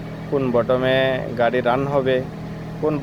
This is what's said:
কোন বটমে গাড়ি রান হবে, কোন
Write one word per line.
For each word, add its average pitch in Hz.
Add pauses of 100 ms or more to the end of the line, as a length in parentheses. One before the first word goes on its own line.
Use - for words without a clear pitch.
(320)
কোন 139 (120)
বটমে 127 (420)
গাড়ি 120 (100)
রান 131 (120)
হবে, 131 (640)
কোন 156